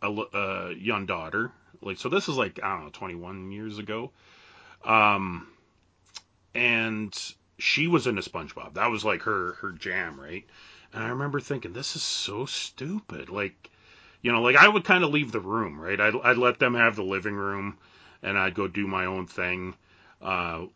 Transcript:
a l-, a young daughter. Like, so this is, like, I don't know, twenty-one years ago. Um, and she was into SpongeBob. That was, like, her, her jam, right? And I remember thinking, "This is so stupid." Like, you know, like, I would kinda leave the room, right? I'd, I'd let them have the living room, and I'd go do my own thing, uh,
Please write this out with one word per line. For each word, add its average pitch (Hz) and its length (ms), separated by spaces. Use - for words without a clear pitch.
a 98 40
l-, 104 280
a 95 400
young 98 320
daughter. 92 460
Like, 95 160
so 127 120
this 190 200
is, 147 80
like, 101 240
I 98 140
don't 82 80
know, 76 80
twenty-one 92 600
years 104 280
ago. 110 320
Um, 101 640
and 113 600
she - 300
was 156 200
into 104 140
SpongeBob. - 540
That 110 160
was, 104 120
like, 98 200
her, 92 300
her 98 180
jam, 85 480
right? 80 260
And 110 100
I 113 60
remember 139 300
thinking, 120 340
"This 131 220
is - 80
so 107 420
stupid." - 840
Like, 98 400
you 120 100
know, 117 100
like, 123 160
I 175 100
would 214 180
kinda 180 220
leave 143 240
the 110 80
room, 95 400
right? 92 200
I'd, 107 160
I'd 120 220
let 123 220
them 123 160
have 117 200
the 104 80
living 98 320
room, 98 420
and 98 160
I'd 95 160
go 98 140
do 98 200
my 92 180
own 92 220
thing, 90 480
uh, 87 380